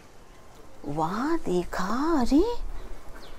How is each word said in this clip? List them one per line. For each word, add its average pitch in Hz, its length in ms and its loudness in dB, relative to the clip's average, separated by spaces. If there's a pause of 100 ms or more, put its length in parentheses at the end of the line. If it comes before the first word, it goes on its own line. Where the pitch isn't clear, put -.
(840)
वहाँ 185 520 0
देखा, 208 840 2
अरे 311 480 4 (720)